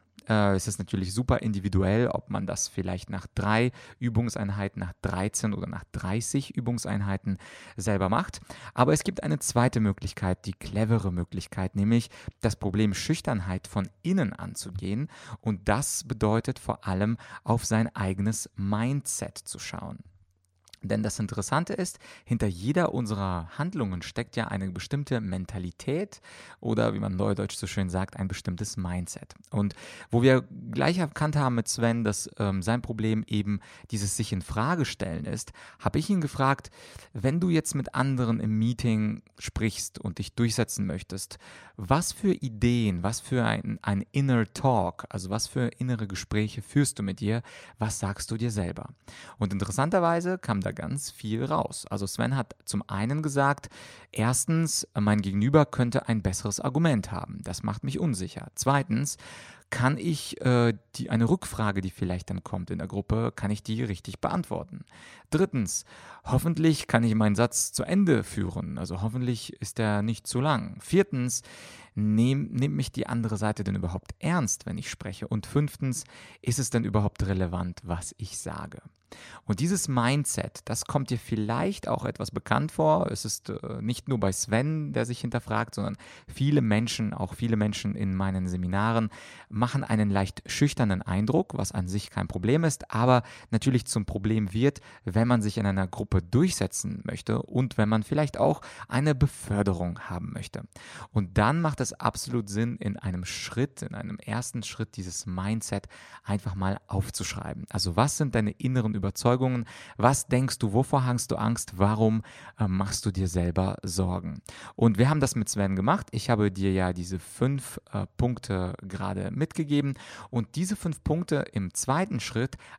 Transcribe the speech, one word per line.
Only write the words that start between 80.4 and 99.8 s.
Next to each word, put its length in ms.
das 220
kommt 240
dir 100
vielleicht 640
auch 180
etwas 280
bekannt 400
vor. 400
Es 120
ist, 240
äh, 320
nicht 280
nur 100
bei 140
Sven, 600
der 140
sich 140
hinterfragt, 560
sondern 200
viele 360
Menschen, 520
auch 200
viele 200
Menschen 400
in 220
meinen 320
Seminaren, 640
machen 360
einen 260
leicht 360
schüchternen 540
Eindruck, 560
was 140
an 160
sich 240
kein 160
Problem 380
ist, 280
aber 300
natürlich 340
zum 180
Problem 480
wird, 280
wenn 240
man 140
sich 160
in 80
einer 200
Gruppe 340
durchsetzen 840
möchte 360
und 380
wenn 120
man 120
vielleicht 340
auch 260
eine 260
Beförderung 840